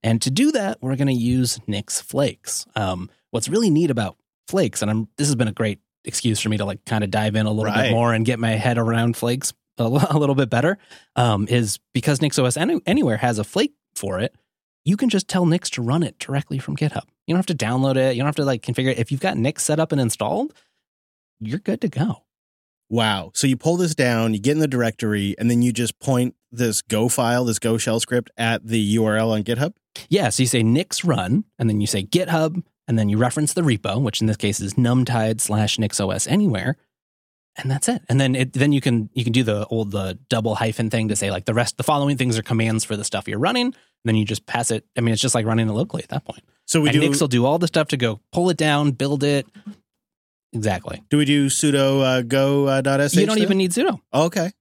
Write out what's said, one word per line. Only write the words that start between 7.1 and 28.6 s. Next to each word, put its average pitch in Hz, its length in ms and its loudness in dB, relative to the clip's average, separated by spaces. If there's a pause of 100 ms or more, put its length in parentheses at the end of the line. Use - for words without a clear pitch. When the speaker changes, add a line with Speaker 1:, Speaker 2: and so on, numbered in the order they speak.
Speaker 1:
in 107 120 2
a - 40 -2
little 107 140 -2
Speaker 2:
Right. 107 240 0
Speaker 1:
bit - 20 2
more 117 220 2
and 110 120 0
get 120 140 0
my 113 120 0
head 113 260 0
around 117 400 0
Flakes 123 360 -4 (260)
a, - 40 0
<laughs> - 0 -
l-, 123 280 2
a 151 80 2
little 139 160 2
bit 131 160 0
better, 147 260 2 (380)
um, 107 340 2
is 120 300 0 (140)
because 135 280 0
nix 147 160 0
O 135 80 2
S 123 120 0
Any-, 254 280 0
Anywhere 175 320 2
has 110 220 0
a 104 40 -2
Flake 247 300 -2 (220)
for 95 240 -6
it, 117 160 -4 (500)
you 190 120 2
can 269 120 0
just 196 200 0
tell 180 160 2
Nix 170 260 0
to 127 100 -6
run 135 220 0
it - 160 -6
directly 139 400 -4
from 143 160 -8
GitHub. - 300 -4 (200)
You 165 80 0
don't 170 40 4
have 190 80 2
to 175 100 -2
download 127 400 0
it. 131 200 2
You 117 60 -4
don't 143 60 2
have 147 80 -2
to, 151 100 -2
like, 127 160 -2
configure 131 300 -2
it. 120 80 -2
If 117 140 -2
you've 135 80 -4
got 190 160 -2
Nix 127 260 -2
set 151 160 0
up 160 140 0
and 139 80 2
installed, 131 520 -2 (840)
you're 110 200 -6
good - 220 -4
to 226 60 -2
go. 165 360 -4 (680)
Speaker 2:
Wow. 107 440 0
So - 140 0
you 131 80 4
pull 165 220 0
this 170 180 0
down, 113 380 2
you 104 80 -2
get 127 100 2
in 151 80 0
the 156 80 2
directory, 110 720 -2
and 117 100 0
then 120 120 2
you 123 100 2
just 113 300 -4
point 123 340 0 (160)
this 117 300 -2
Go 110 260 0
file, 123 380 2
this 113 140 -2
Go 113 180 0
shell 113 240 -2
script 123 360 -2
at 113 300 -2